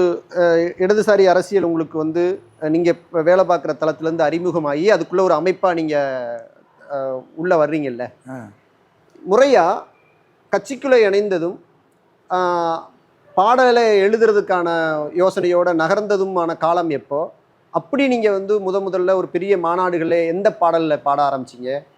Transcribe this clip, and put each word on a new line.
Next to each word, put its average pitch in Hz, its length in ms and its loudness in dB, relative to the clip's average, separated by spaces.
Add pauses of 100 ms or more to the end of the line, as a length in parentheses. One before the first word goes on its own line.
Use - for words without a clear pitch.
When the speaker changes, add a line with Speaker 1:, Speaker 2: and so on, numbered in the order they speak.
(300)
Speaker 1:
அஹ், 170 520 0
இடதுசாரி 196 440 4
அரசியல் 180 380 2
உங்களுக்கு 165 340 -4
வந்து, 170 420 -2 (220)
அஹ், 156 80 -2
நீங்க 170 200 2
இப்ப 165 320 -4
வேலை 180 240 4
பார்க்குற 165 340 -2
தளத்துலேருந்து 160 420 -4
அறிமுகமாகி 156 680 -2
அதுக்குள்ள 170 300 0
ஒரு 185 140 2
அமைப்பா 180 400 0
நீங்க, 160 220 -4 (960)
அஹ், 135 320 -8 (120)
உள்ள 160 320 2
வர்றீங்கல்ல? 135 400 -6 (220)
Speaker 2:
ஆ. 127 180 -14 (840)
Speaker 1:
முறையா 226 520 4 (680)
கட்சிக்குள்ள 254 440 -2
இணைந்ததும், 202 640 2 (720)
ஆ, 175 600 -2 (440)
பாடலை 233 640 4
எழுதுறதுக்கான 202 680 2 (480)
யோசனையோட 175 560 2
நகர்ந்ததுமான 185 840 0
காலம் 170 320 0
எப்போ? 143 440 -6 (380)
அப்படி 269 360 -2
நீங்க 233 240 0
வந்து 196 280 -2
முத 190 160 -4
முதல்ல 190 400 0
ஒரு 180 120 -2
பெரிய 190 300 -2
மாநாடுகள்ல 170 680 -2
எந்த 175 360 0
பாடல்ல 165 400 0
பாட 143 220 0
ஆரம்பிச்சீங்க? 131 560 -6 (180)